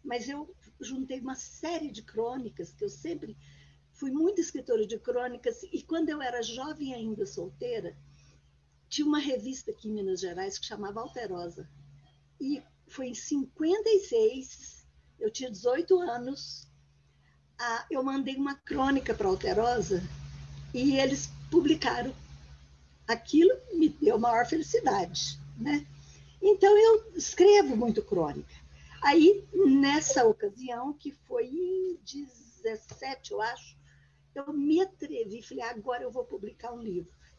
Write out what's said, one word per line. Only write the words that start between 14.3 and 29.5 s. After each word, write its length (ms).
eu 120
tinha 200
dezoito 480
anos, 720
a, 320
eu 120
mandei 340
uma 200
crônica 580
pra 140
Alterosa 720
e 240
eles 320
publicaram. 640
Aquilo 480
me 160
deu 300
maior 280
felicidade, 920
né? 300
Então, 320
eu 380
escrevo 600
muito 260
crônica. 500
Aí, 440